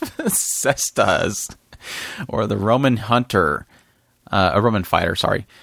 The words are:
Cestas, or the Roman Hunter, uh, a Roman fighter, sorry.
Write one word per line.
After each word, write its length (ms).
Cestas, 1200
or 180
the 120
Roman 400
Hunter, 680
uh, 220
a 80
Roman 240
fighter, 300
sorry. 320